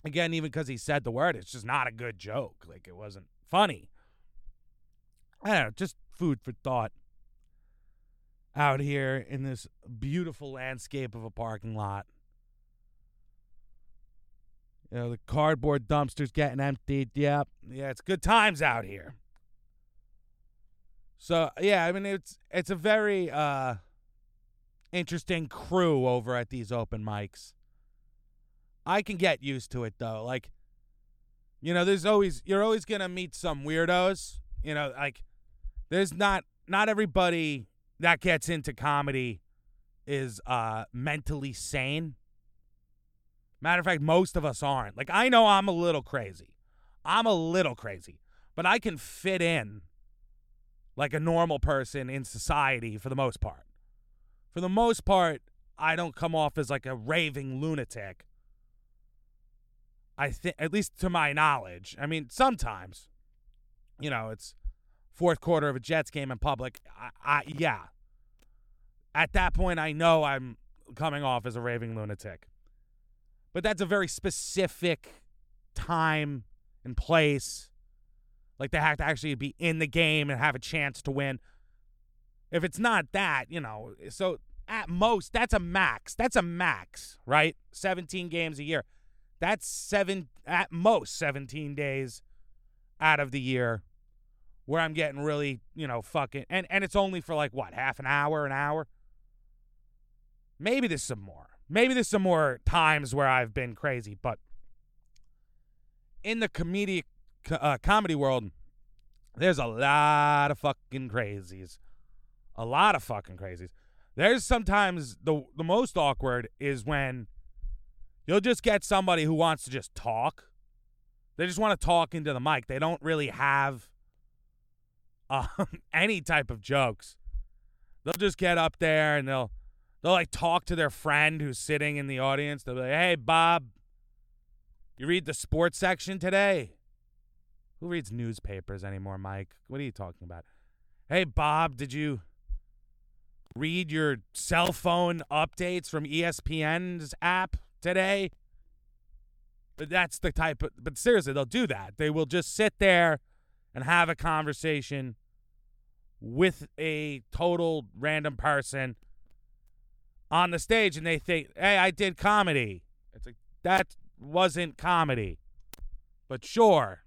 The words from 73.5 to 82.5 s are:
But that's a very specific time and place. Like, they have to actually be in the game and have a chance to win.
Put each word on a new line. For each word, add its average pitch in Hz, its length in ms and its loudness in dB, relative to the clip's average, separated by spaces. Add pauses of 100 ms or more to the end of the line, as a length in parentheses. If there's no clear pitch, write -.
But 175 100 -4
that's 208 180 0
a 196 40 2
very 190 220 2
specific - 1160 -4 (500)
time 156 720 0 (400)
and 127 120 -8
place. 151 720 2 (920)
Like, 139 120 -6
they 160 60 0
have 151 200 2
to 160 60 -4
actually 147 320 -2
be 131 220 -8
in 160 220 0
the 156 80 0
game 156 420 2
and 131 100 -4
have 143 160 2
a 127 40 -8
chance 143 420 -6
to 143 100 -6
win. 135 280 -2 (1120)